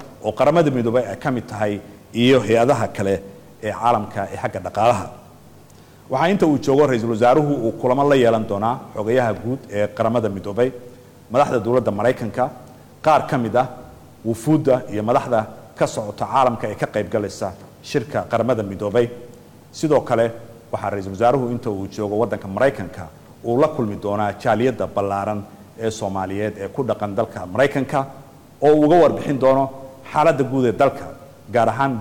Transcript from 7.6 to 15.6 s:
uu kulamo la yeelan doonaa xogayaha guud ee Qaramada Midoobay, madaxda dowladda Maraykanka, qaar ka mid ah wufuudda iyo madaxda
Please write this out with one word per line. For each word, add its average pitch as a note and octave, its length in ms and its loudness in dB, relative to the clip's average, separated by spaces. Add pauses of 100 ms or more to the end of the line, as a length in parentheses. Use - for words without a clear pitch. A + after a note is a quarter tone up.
uu A2+ 60 0
kulamo C3 360 0
la C#3+ 80 6
yeelan A2+ 320 4
doonaa A2 320 -2 (140)
xogayaha A2+ 400 0
guud A2 240 -6 (120)
ee G#2 160 -2
Qaramada A2+ 420 0
Midoobay, G2+ 440 -2 (580)
madaxda C3 280 2
dowladda A2+ 320 0
Maraykanka, A#2+ 600 -2 (520)
qaar D3+ 240 4
ka D3 120 -2
mid A2+ 180 0
ah B2+ 100 2 (580)
wufuudda C3 580 2 (100)
iyo G#2 100 -4
madaxda A#2 440 2 (360)